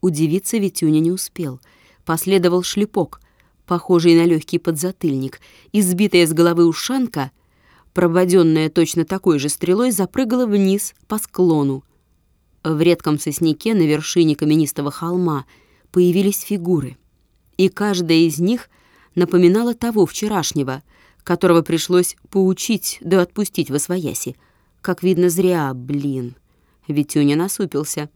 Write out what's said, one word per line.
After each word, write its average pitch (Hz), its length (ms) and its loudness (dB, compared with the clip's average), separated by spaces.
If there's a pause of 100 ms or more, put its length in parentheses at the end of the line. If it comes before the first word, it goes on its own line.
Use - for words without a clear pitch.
Удивиться 165 560 -2
Витюня 170 420 0
не 165 120 0
успел. 160 480 -8 (460)
Последовал 180 580 0
шлепок, 202 560 -4 (460)
похожий 175 500 2
на 170 100 6
лёгкий 170 340 0
подзатыльник, 151 800 -4 (320)
и 208 100 2
сбитая 180 460 2
с 156 60 0
головы 170 320 4
ушанка, 170 640 -2 (640)
прободённая 170 760 4
точно 160 360 0
такой 185 340 0
же 143 100 -4
стрелой, 208 420 0
запрыгала 233 540 -2
вниз 202 480 0 (140)
по 214 100 -6
склону. 151 640 0 (800)
В 156 180 -2
редком 165 380 0
сосняке 156 540 -2
на 190 100 2
вершине 151 520 0
каменистого 147 560 0
холма 170 540 -4 (460)
появились 180 500 2
фигуры, 170 560 -4 (600)
и 185 120 2
каждая 180 480 0
из 160 220 2
них 214 300 -2 (460)
напоминала 180 580 2
того 226 320 0
вчерашнего, 151 800 -4 (400)
которого 170 380 2
пришлось 175 540 0 (140)
поучить 190 720 -2
да 180 200 2
отпустить 175 500 -4
восвояси. 147 640 -6 (460)
Как 175 220 -6
видно, 180 260 2
зря, 170 440 0
блин. 131 640 -6 (520)
Витюня 147 480 0
насупился. 151 800 -4